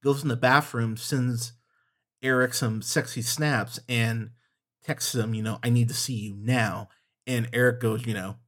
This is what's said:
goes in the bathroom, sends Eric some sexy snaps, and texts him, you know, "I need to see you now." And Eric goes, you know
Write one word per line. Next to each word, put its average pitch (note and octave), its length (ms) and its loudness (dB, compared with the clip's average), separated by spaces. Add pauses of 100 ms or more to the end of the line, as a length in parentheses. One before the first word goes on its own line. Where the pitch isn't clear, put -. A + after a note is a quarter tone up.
goes C#3 180 2
in D3+ 60 -2
the A#2+ 80 0
bathroom, B2 600 2
sends B2 560 -2 (680)
Eric B2+ 320 2
some A2 260 -2
sexy - 400 -2
snaps, B2 680 -2
and A2+ 420 0 (540)
texts - 300 -4
him, A2+ 200 0
you A2 80 -4
know, G#2+ 220 -4
"I B2 40 2
need A#2+ 200 4
to A#2+ 60 -4
see - 200 -4
you G#2 240 -8
now." G#2 500 0 (380)
And A#2 260 -2
Eric A#2+ 280 4
goes, A2+ 260 0
you A2+ 80 -2
know G2 220 -6 (120)